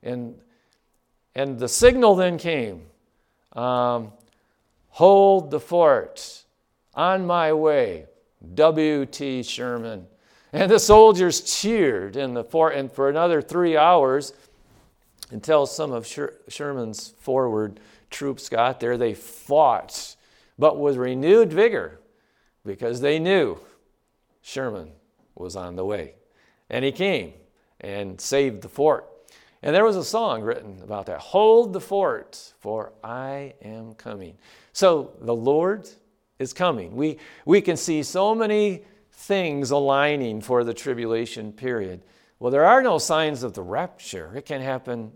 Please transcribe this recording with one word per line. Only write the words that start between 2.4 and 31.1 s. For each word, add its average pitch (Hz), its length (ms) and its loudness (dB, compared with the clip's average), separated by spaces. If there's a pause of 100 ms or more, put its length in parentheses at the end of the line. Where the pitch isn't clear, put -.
um, 123 580 -2 (800)
"Hold 196 600 6
the 151 100 -4
fort, - 840 0 (500)
on 185 320 0
my 170 260 0
way, 143 540 0 (480)
W 151 520 2
T 131 360 -8
Sherman." 113 640 -8 (460)
And 185 180 0
the 180 80 6
soldiers 208 640 8
cheered 131 720 -2
in 131 200 -6
the 117 100 -6
fort, 156 320 0
and 135 160 -6
for 139 160 0
another 160 340 2
three 165 340 0
hours, 147 560 4 (1000)
until 143 340 2
some 151 240 -8
of 117 160 -8
Sher-, - 400 -10
Sherman's 127 600 -10 (100)
forward 110 640 -2 (300)
troops - 380 -10
got 120 300 0
there, 120 180 -2
they 117 180 -2
fought, - 1000 -2 (420)
but 143 220 4
with 143 180 0
renewed 147 560 2
vigor, 160 460 -2 (680)
because 117 360 -6
they 147 180 0
knew 160 400 0 (840)
Sherman 104 500 -10 (420)
was 90 220 -14
on 87 180 -12
the 92 100 -6
way. 98 300 -6 (560)
And 127 140 -4
he 139 80 -2
came 151 400 -4 (480)
and 98 400 -12
saved 135 420 -2
the 92 60 -18
fort. 143 420 -2 (500)
And 147 140 -4
there 202 100 4
was 214 120 2
a 170 80 -4
song 190 380 -4
written 104 420 -8
about 101 220 -10
that, 82 120 -10